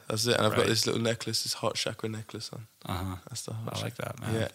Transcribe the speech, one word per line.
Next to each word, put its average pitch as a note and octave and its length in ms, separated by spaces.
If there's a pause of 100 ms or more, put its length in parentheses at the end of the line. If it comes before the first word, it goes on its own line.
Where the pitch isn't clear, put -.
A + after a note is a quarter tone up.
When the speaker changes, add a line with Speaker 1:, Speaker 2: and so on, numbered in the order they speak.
Speaker 1:
that's A2 180
it. A#2+ 120
And G#2+ 80
I've G#2 80
got A2+ 60
Speaker 2:
Right. - 100
Speaker 1:
this A2+ 180
little A#2 140
necklace, A2+ 420
this - 100
heart - 220
chakra - 340
necklace G#2+ 440
on. A2 140 (180)
Speaker 2:
Uh-huh. F#2 300 (140)
Speaker 1:
That's - 140
the - 100
heart A2+ 240
Speaker 2:
I G#2 40
like A#2 160
Speaker 1:
chakra. - 220
Speaker 2:
that, G#2+ 140
man. A2 220